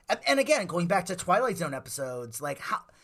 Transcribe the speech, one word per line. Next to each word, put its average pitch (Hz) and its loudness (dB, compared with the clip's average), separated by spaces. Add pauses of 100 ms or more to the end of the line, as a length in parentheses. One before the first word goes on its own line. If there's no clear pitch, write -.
and, 214 2
and 277 4
again, 269 2
going 170 0
back 180 2
to 190 -4
Twilight 202 2
Zone 165 -2
episodes, 127 -8
like, 143 -4
how, - -4 (240)